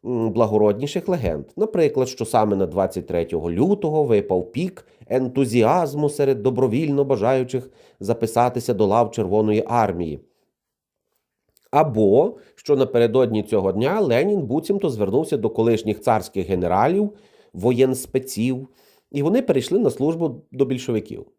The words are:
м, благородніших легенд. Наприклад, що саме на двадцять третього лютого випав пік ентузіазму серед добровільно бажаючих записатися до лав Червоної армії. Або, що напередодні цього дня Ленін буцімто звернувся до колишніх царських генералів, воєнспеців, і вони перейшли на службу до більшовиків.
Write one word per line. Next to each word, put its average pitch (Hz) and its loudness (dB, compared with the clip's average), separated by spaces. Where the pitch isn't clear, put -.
м, 113 -2
благородніших 107 2
легенд. 92 -2
Наприклад, 160 0
що 123 -8
саме 107 2
на 95 0
двадцять 92 -4
третього 85 -2
лютого 156 0
випав 101 0
пік - -8
ентузіазму 131 2
серед 135 0
добровільно 131 0
бажаючих 127 -2
записатися 117 0
до 101 2
лав 107 2
Червоної 107 0
армії. 87 -2
Або, 135 2
що - 0
напередодні 117 2
цього 95 0
дня 139 0
Ленін 165 2
буцімто 160 -2
звернувся 117 -2
до 110 -2
колишніх 110 0
царських 98 -2
генералів, 104 0
воєнспеців, 127 -2
і 139 -4
вони 208 2
перейшли 147 0
на 196 2
службу 156 -4
до 131 0
більшовиків. 123 -6